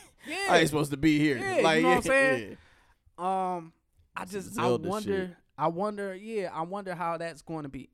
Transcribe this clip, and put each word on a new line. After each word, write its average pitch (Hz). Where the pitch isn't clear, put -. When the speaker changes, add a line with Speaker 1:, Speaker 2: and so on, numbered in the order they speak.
Speaker 1:
<laughs> -
Speaker 2:
Yeah. 370
Speaker 1:
I 170
ain't 160
supposed 147
to 143
be 147
here." 147
Speaker 2:
Yeah, -
Speaker 1:
Like, 160
Speaker 2:
you 247
know 254
what 254
I'm -
Speaker 1:
<laughs> -
yeah, -
Speaker 2:
saying? 104
Speaker 1:
yeah. 185
Speaker 2:
Um, 165
I 180
Speaker 1:
This 185
Speaker 2:
just, 196
Speaker 1:
is 214
Speaker 2:
I -
Speaker 1:
Zelda 202
Speaker 2:
wonder, 196
Speaker 1:
shit. 170
Speaker 2:
I 156
wonder, 202
yeah, 208
I 160
wonder 185
how 170
that's 165
going 160
to 143
be 135